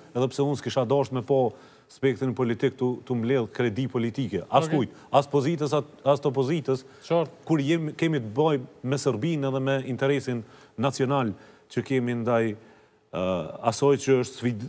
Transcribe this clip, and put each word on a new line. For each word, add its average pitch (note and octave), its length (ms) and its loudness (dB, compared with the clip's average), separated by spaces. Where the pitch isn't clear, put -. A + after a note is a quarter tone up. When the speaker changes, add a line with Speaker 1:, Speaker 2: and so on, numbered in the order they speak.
Speaker 1:
edhe B2+ 200 0
pse - 120 -2
unë C#3+ 160 0
s'kisha B2 300 -2
dashur C3+ 260 2
me B2+ 80 -2
po C3+ 180 2
spektrin C3 480 -2
politik B2 460 0
tu, B2+ 220 0
tu - 120 -6
mbledh A#2+ 380 0
kredi B2 360 -2
politike. A2+ 580 -4
As C#3+ 200 2
Speaker 2:
Okej. D#3+ 120 0
Speaker 1:
kujt, A#2+ 160 -2
as C#3 180 2
pozitës, C#3+ 480 0
at-, D3 160 -2
as C#3+ 220 2
të C#3+ 80 0
opozitës, C3+ 540 -2
Speaker 2:
Qartë. E3 400 -2
Speaker 1:
kur D#3+ 180 2
jem-, D3+ 340 0
kemi D#3+ 300 0
të A2 100 -8
bëjmë C#3+ 540 0
me C#3 100 0
Serbinë C#3 540 0
edhe C3 100 -2
me C3+ 220 0
interesin C3 560 0
nacional C3 600 0
që - 180 -4
kemi B2 320 0
ndaj, A2+ 400 0
ë, F2+ 120 -2
asoj C#3 360 4
që C3+ 220 4
është - 200 -4
sfid-, A#2 280 -2